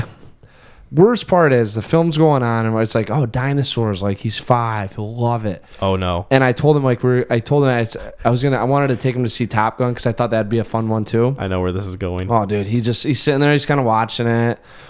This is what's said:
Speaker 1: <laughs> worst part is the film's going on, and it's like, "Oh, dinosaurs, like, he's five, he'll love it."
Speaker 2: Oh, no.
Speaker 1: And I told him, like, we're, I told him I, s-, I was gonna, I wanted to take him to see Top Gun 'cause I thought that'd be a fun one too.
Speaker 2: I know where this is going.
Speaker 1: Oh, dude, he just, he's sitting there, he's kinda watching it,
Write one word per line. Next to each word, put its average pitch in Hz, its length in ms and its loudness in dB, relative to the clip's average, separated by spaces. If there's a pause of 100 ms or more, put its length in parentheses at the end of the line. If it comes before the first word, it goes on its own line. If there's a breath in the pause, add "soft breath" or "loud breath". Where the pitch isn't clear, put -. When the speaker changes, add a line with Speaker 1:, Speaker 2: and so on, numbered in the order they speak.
Speaker 1:
<laughs> - 840 -20
worst 196 380 4
part 165 240 4
is 113 220 2
the 110 80 -2
film's 165 340 2
going 151 260 4
on, 113 220 0
and 113 140 0
it's 113 160 0
like, 107 160 0
"Oh, 127 160 0
dinosaurs, 120 760 -2
like, 98 160 -2
he's 110 200 -4
five, 113 560 -2
he'll 107 200 -10
love 120 300 -2
it." 98 180 -6 (200 loud breath)
Speaker 2:
Oh, 98 140 0
no. 90 340 -2
Speaker 1:
And 135 120 4
I 127 100 2
told 147 260 2
him, 139 40 0
like, 127 220 0
we're, 123 240 2
I 117 120 0
told 143 240 0
him 135 40 2
I, 120 140 0
s-, 110 140 -6 (280)
I 117 60 4
was 123 120 0
gonna, 135 140 2
I 110 80 0
wanted 139 240 2
to 127 80 0
take 127 180 -2
him 127 80 -2
to 117 60 -2
see 113 180 -2
Top 110 300 0
Gun 123 180 0
'cause - 120 -6
I 120 60 0
thought 117 180 -2
that'd 110 180 0
be 113 120 0
a 104 40 -2
fun 113 240 -4
one 110 160 -2
too. 120 340 0
Speaker 2:
I 98 80 -6
know 92 140 -2
where 92 120 -2
this 95 120 -4
is 92 120 -10
going. 92 340 -6
Speaker 1:
Oh, 110 160 2
dude, 101 200 -2
he 120 140 0
just, 113 240 -2
he's 135 160 0
sitting 139 200 2
there, 147 120 4
he's 143 140 0
kinda 143 160 0
watching 113 440 0
it, 117 320 0 (320 loud breath)